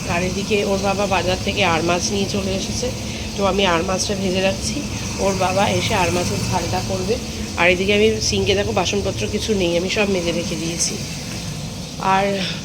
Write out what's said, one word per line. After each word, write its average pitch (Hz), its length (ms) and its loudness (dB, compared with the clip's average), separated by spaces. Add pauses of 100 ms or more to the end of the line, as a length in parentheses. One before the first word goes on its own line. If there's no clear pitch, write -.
আর 175 140 0
এদিকে 202 420 0
ওর 196 180 2
বাবা 196 240 2
বাজার 180 380 2
থেকে 202 180 2
আর 165 200 4
মাছ 175 280 0
নিয়ে 202 180 2
চলে 190 260 -2
এসেছে, - 360 -2 (460)
তো 202 80 2
আমি 196 200 4
আর 170 180 4
মাছটা 190 320 -2
ভেজে 190 260 0
রাখছি, 196 400 0 (380)
ওর 196 200 2
বাবা 185 300 2
এসে 180 240 0
আর 180 180 2
মাছের 175 260 0 (140)
ঝালটা 180 360 0
করবে। 190 280 0 (420)
আর 170 120 6
এদিকে 190 240 2
আমি 214 280 4
সিঙ্কে 196 340 2
দেখো 202 160 0
বাসনপত্র 196 600 -2
কিছু 208 220 -2
নেই, 175 240 2
আমি 180 120 0
সব 202 200 0
মেজে 175 220 0
রেখে 165 240 -2
দিয়েছি। 165 420 -2 (1040)
আর 196 400 0 (260)